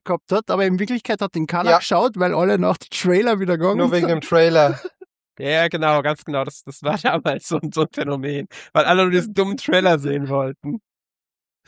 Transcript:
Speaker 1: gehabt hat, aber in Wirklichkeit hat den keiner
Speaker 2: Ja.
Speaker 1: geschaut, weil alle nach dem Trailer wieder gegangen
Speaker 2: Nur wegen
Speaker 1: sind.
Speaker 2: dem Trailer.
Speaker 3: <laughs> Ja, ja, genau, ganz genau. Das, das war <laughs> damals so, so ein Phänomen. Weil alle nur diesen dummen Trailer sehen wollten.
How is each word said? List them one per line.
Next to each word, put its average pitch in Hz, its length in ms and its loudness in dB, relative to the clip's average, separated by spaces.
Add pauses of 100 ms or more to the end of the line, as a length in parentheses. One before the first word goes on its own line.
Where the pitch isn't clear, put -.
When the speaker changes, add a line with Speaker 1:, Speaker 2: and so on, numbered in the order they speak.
Speaker 1:
gehabt - 280 -4
hat, 208 180 0
aber 190 160 2
in 185 120 2
Wirklichkeit 214 420 -2
hat 196 140 -4
den 156 120 -2
keiner 175 240 0
Speaker 2:
Ja. 165 80 6
Speaker 1:
geschaut, 208 380 0
weil 180 180 0
alle 185 240 2
nach 180 180 0
dem - 140 -16
Trailer 196 500 2
wieder 180 180 0
gegangen 180 200 0
Speaker 2:
Nur 175 140 2
wegen 175 160 2
Speaker 1:
sind. - 20 2
Speaker 2:
dem 160 100 0
Trailer. 160 640 4
Speaker 3:
<laughs> 370 80 -14 (460)
Ja, 135 100 -6
ja, 160 200 0
genau, 156 340 0
ganz 147 240 -4
genau. 139 180 -2
Das, - 180 -14
das - 200 -16
war 151 160 -2
<laughs> - 40 -14
damals 160 460 -2
so, 160 100 -2 (140)
so 156 80 -2
ein 156 100 0
Phänomen. 143 560 -6 (280)
Weil 156 100 2
alle 180 200 2
nur 185 80 0
diesen 175 200 0
dummen 196 240 -2
Trailer 185 420 2
sehen 139 300 -4
wollten. 139 520 -6 (880)